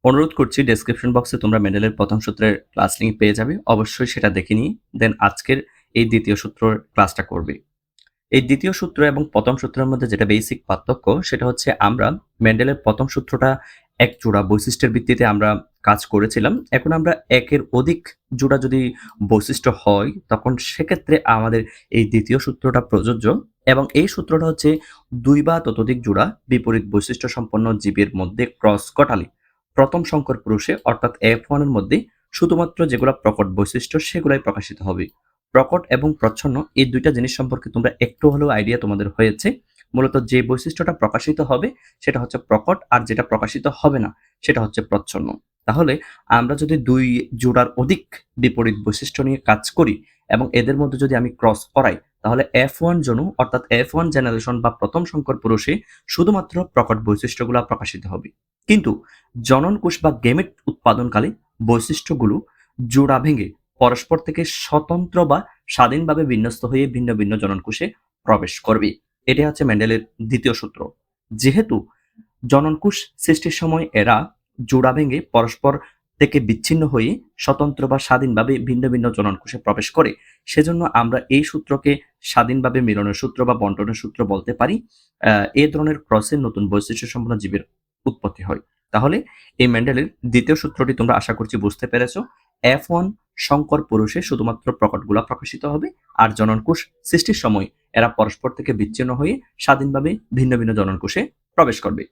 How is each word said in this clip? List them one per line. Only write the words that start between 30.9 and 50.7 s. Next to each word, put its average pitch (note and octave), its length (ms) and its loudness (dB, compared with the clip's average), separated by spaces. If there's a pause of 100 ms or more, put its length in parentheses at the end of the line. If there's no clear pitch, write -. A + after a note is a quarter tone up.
অর্থাৎ A#2 220 -2 (200)
এফ A2+ 160 -2
ওয়ান C#3+ 160 0
এর C#3+ 120 0
মধ্যে G#2 220 0 (360)
শুধুমাত্র E3+ 440 0 (120)
যেগুলা B2 220 2 (100)
প্রকট G#2+ 240 2 (120)
বৈশিষ্ট্য A#2+ 380 -2 (120)
সেগুলাই D3 380 0
প্রকাশিত - 320 -6 (100)
হবে। F2+ 160 -4 (500)
প্রকট C3 280 4 (140)
এবং D3 120 0 (120)
প্রচ্ছন্ন B2 360 -2 (240)
এই C3+ 120 4
দুইটা B2+ 240 2
জিনিস B2 220 -2
সম্পর্কে C3 360 -6
তোমরা A#2+ 160 0 (160)
একটু - 260 -6
হলেও C#3+ 240 0
আইডিয়া A2 280 0
তোমাদের G2+ 320 -2
হয়েছে। A2 320 2 (460)
মূলত C3 200 2 (160)
যে B2 80 4 (120)
বৈশিষ্ট্যটা D#3+ 500 -4
প্রকাশিত D3+ 380 0 (120)
হবে C#3 180 0 (340)
সেটা - 200 -2
হচ্ছে B2 160 -8 (100)
প্রকট, E3+ 300 0 (160)
আর A#2+ 140 4
যেটা A2+ 220 -2
প্রকাশিত A2+ 360 -4 (140)
হবে C#3 240 2
না - 60 -6 (340)
সেটা A#2 200 2
হচ্ছে G#2+ 160 -4 (100)
প্রচ্ছন্ন। G2+ 380 -4 (400)
তাহলে C#3 240 2 (460)
আমরা B2 240 0
যদি D3+ 140 0 (120)
দুই B2+ 160 2 (380)
জোড়ার B2 260 4 (140)
অধিক D#3 200 0 (400)
বিপরীত A#2 340 2 (100)
বৈশিষ্ট্য G#2+ 400 -4
নিয়ে C3+ 120 -2 (100)
কাজ G#2+ 140 4 (160)
করি C3 160 4 (360)
এবং C3 160 2 (140)
এদের C3 200 0